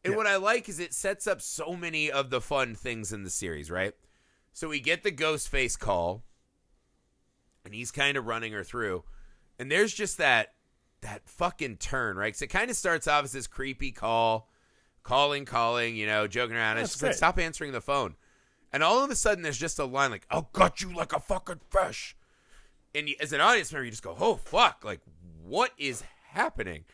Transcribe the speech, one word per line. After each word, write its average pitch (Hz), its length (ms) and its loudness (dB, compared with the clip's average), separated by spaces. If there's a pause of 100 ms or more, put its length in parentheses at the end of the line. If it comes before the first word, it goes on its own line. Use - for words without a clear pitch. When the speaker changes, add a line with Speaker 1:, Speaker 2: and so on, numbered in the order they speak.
Speaker 1:
And 185 100 0
Speaker 2:
Yeah. 214 40 2
Speaker 1:
what 214 100 2
I 196 100 4
like 214 320 2
is 160 100 -8
it 175 140 -6
sets 196 340 -2
up 190 140 0
so 165 340 -6
many 160 360 -2
of 139 180 0
the 127 100 0
fun 127 360 0
things 113 360 -6
in 104 120 -8
the 92 80 -10
series, 78 380 -6
right? 92 240 -2 (600)
So 160 160 -8
we 147 100 -2
get 160 240 0
the 202 80 0
Ghostface 143 680 0
call, 92 460 -2 (1400)
and 98 80 -16
he's 117 180 -8
kinda 139 300 2
running 113 320 -4
her 101 100 -4
through. 101 400 -4 (560)
And 131 120 -6
there's 202 220 4
just - 240 -4
that, 123 360 4 (480)
that - 260 -12
fucking 151 500 -4
turn, 117 400 -2
right? 104 160 -2
'Cause - 80 -8
it 143 60 -6
kinda 220 260 0
starts 165 340 0
off 147 180 4
as 120 80 -8
this 131 140 -8
creepy 135 440 -6
call, 113 580 2 (540)
calling, 143 420 2
calling, 117 500 2
you 107 100 -2
know, 107 220 4
joking 113 280 0
around. 110 220 2
And 120 60 0
Speaker 2:
That's - 100 -4
Speaker 1:
she's - 80 -6
like, 196 100 2
Speaker 2:
great. - 60 0
Speaker 1:
"Stop 180 220 4
answering 160 320 -4
the 120 100 -4
phone." 131 340 0 (560)
And 143 120 2
all 226 200 6
of 277 60 0
a 247 60 -2
sudden, 202 280 2
there's 143 140 -4
just 160 220 -4
a 143 60 0
line 131 260 2
like, 101 180 -10
"I'll 156 240 -2
gut 185 280 4
you 180 120 -6
like - 200 -4
a 151 60 0
fucking 185 420 -4 (100)
fish." 143 440 0 (800)
And 147 160 -4
you, 139 100 -4
as 151 140 -4
an 143 80 2
audience 208 300 6
member, 139 140 -6
you 117 60 -8
just 107 120 -12
go, 85 160 -8
"Oh, 214 180 4
fuck. - 460 2
Like, 101 180 -8 (420)
what 165 340 0
is 131 240 -4 (280)
happening?" 98 640 -4